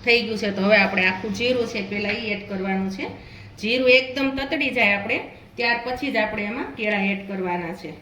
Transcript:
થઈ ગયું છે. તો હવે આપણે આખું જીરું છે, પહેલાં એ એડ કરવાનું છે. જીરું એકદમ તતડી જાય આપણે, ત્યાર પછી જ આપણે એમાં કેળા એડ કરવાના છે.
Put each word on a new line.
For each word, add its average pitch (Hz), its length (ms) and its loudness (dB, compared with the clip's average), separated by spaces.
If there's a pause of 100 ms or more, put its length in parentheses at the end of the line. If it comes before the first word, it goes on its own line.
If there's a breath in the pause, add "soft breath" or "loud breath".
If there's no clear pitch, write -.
થઈ 240 220 6
ગયું 220 160 -4
છે. 208 140 0
તો 190 100 -2
હવે 214 140 8
આપણે 185 260 2
આખું 196 320 0
જીરું 240 340 2
છે, 214 80 -4 (100)
પહેલાં 202 260 -2
એ 226 180 -4
એડ 196 140 -6
કરવાનું 190 480 -2
છે. 302 100 -6 (540 loud breath)
જીરું 254 380 2
એકદમ 262 300 0 (100)
તતડી 277 380 -2
જાય 202 220 4
આપણે, 220 180 -2 (400 loud breath)
ત્યાર 240 280 0
પછી 247 300 -4
જ - 100 2
આપણે 208 260 -4
એમાં 269 180 -6 (100)
કેળા 208 340 0
એડ 196 160 -4
કરવાના 180 520 -4
છે. 156 100 -12 (120)